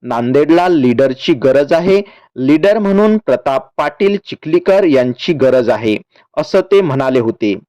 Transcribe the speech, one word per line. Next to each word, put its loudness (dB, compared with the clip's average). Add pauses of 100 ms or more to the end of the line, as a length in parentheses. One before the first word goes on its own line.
नांदेडला 0
लीडरची 0
गरज 0
आहे, 0 (340)
लीडर 0
म्हणून 0
प्रताप -4
पाटील -2
चिखलीकर 0
यांची 0
गरज 0
आहे, -2 (400)
असं -2
ते 2
म्हणाले -2
होते. -2 (140)